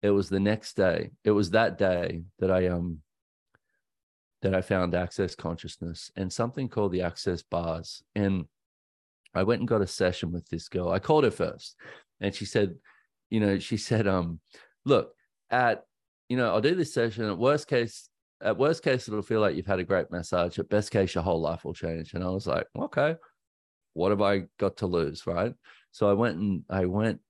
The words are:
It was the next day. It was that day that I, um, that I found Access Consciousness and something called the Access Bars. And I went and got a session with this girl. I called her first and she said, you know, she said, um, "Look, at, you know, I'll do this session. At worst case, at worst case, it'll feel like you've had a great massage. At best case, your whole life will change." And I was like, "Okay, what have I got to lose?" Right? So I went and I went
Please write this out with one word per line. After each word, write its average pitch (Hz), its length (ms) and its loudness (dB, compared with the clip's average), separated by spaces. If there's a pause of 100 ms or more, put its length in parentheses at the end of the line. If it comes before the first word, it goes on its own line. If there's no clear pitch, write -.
It 104 80 4
was 101 180 2
the 98 100 0
next 104 360 0
day. 82 360 2 (120)
It 104 80 4
was 101 200 4
that 104 280 2
day 87 440 0 (140)
that 92 140 0
I, 92 160 4
um, 87 340 -2 (1400)
that 95 100 2
I 92 80 2
found 90 320 2
Access 90 400 -2
Consciousness 82 840 -10
and 95 160 -4
something 123 380 -4
called 101 220 0
the 92 100 0
Access 87 400 -4
Bars. 85 640 -6 (100)
And 98 340 0 (880)
I 92 80 0
went 107 200 2
and 117 60 -2
got 110 140 2
a 92 60 0
session 90 440 -2
with 85 180 -8
this 82 200 -8
girl. 87 200 -2
I 90 100 0
called 151 240 4
her 110 80 4
first - 460 -6 (420)
and 98 140 -2
she - 120 -8
said, 101 320 0 (540)
you 110 80 0
know, 101 180 4
she 101 200 -4
said, 110 300 0
um, 87 320 0 (460)
"Look, 131 300 2 (340)
at, 120 340 2 (460)
you 123 80 0
know, 117 160 2
I'll 107 80 2
do 156 140 2
this 175 180 -4
session. 113 320 -2
At 101 120 -2
worst 143 300 2
case, 120 400 -2 (320)
at 107 160 0
worst 143 280 2
case, 127 240 0
it'll 107 160 -4
feel 110 180 0
like 95 140 2
you've 78 100 -4
had 92 140 2
a 90 40 -2
great 92 280 0
massage. 87 480 -2
At - 100 -4
best 104 220 0
case, 95 240 2
your 85 80 0
whole 85 180 2
life 80 240 -2
will 76 80 -8
change." 82 400 -8
And 87 100 -4
I 90 60 -2
was 95 160 -4
like, - 300 0
"Okay, 160 400 -2 (760)
what 90 180 2
have 104 100 2
I 98 220 2 (160)
got 98 180 0
to 104 100 -2
lose?" 82 380 -2
Right? 92 300 -2 (360)
So - 160 2
I 101 60 6
went 104 240 0
and 95 320 -2
I 92 160 0
went 104 340 0 (100)